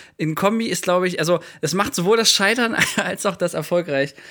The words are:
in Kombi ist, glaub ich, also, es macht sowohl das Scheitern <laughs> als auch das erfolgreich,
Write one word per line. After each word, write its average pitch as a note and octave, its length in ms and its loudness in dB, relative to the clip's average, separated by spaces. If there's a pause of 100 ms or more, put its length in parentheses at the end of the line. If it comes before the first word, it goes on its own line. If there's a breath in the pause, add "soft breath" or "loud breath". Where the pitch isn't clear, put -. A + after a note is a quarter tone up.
(180 loud breath)
in D#3 160 -2
Kombi G#3+ 340 0
ist, - 160 -4
glaub F3+ 200 2
ich, F3+ 160 -2
also, D#3+ 220 2 (200 loud breath)
es D3+ 140 -2
macht G3 180 -2
sowohl F#3+ 240 2
das A3 140 4
Scheitern A3+ 440 2 (120)
<laughs> - 80 -6
als F#3 320 -2
auch F3+ 80 0
das F3 180 -2
erfolgreich, D#3 640 0 (160 loud breath)